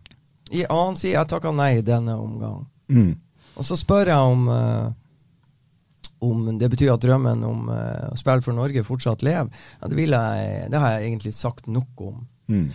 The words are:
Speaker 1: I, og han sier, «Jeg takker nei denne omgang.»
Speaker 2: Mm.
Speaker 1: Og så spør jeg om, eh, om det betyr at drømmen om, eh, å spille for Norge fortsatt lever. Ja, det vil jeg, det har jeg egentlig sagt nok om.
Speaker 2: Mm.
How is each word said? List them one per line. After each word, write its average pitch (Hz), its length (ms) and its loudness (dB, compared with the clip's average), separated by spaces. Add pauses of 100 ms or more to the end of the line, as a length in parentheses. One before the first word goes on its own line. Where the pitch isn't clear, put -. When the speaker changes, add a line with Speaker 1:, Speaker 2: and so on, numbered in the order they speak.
(520)
Speaker 1:
I, 175 180 -2
og 170 160 2
han 185 100 -4
sier, 185 180 -4
«Jeg 160 140 2
takker 165 280 -2
nei 139 260 2
denne 117 320 0
omgang.» 110 540 -8 (220)
Speaker 2:
Mm. 110 260 6 (420)
Speaker 1:
Og - 80 -6
så 180 120 -4
spør 202 280 4
jeg 170 120 4
om, 127 320 4
eh, 117 420 0 (1300)
om 113 380 -2
det 120 120 2
betyr 127 240 4
at 113 80 0
drømmen 123 420 2
om, 113 260 -4
eh, 113 420 -6
å 120 60 -8
spille 127 260 2
for 123 100 -2
Norge 127 300 -2
fortsatt 123 400 -4
lever. 147 260 0 (320)
Ja, - 60 -10
det 139 100 -4
vil 156 140 2
jeg, 104 600 -2
det 147 80 2
har 135 100 4 (100)
jeg 110 120 -4
egentlig 107 220 -6
sagt - 340 -8
nok 123 340 -4
om. 101 260 -12 (220)
Speaker 2:
Mm. 95 260 2